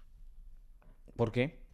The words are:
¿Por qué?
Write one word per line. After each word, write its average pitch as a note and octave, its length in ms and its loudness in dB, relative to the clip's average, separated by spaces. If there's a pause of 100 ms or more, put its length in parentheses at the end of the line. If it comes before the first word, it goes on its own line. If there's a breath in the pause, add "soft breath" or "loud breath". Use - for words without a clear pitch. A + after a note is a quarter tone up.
(1160 soft breath)
¿Por A2+ 160 6
qué? B2 300 2 (140)